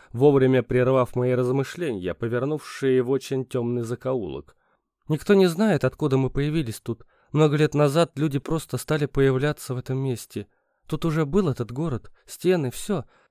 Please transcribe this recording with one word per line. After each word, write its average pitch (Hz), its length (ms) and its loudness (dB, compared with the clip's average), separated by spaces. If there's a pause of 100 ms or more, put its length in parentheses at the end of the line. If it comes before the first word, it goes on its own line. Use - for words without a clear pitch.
(120)
вовремя 131 500 4
прервав 127 540 0
мои 123 160 0
размышления, 127 840 -2
повернувшие 131 880 -2
в 120 80 -2
очень 131 340 -2
тёмный 120 380 -2
закоулок. 113 760 -6 (520)
«Никто 156 260 2
не 190 120 8
знает, 175 380 2
откуда 135 340 0
мы 135 100 0
появились 143 520 -4
тут. - 260 -10 (260)
Много 151 240 4
лет 147 180 2
назад 147 420 2
люди 139 220 -2
просто 147 380 -4
стали 147 300 -2
появляться 135 680 0
в 123 40 -6
этом 127 200 -4
месте. 127 480 -6 (400)
Тут - 180 -4
уже 160 200 0
был 170 240 0
этот 117 240 -4
город, 135 380 -6 (160)
стены, 170 440 0
всё. 170 340 -4 (260)